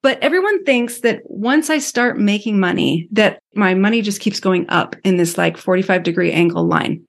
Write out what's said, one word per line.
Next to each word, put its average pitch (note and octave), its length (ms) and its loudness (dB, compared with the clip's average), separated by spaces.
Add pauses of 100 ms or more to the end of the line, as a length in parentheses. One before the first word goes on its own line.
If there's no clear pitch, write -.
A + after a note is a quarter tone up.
But C4 200 2
everyone F#4 420 0
thinks A#3+ 380 0
that A#3 240 0
once C#4 440 -2
I D#4 100 2
start A#3+ 380 -2
making G#3 420 0
money, E3+ 520 0
that G#3 300 0 (120)
my G3 200 2
money G#3 280 2
just G3+ 200 -4
keeps G3+ 180 -2
going F3+ 300 0
up - 340 -2
in F#3 140 2
this, E3+ 200 0
like, E3+ 200 0
forty-five F#3 460 0
degree E3+ 280 0
angle E3+ 340 0
line. E3 440 -2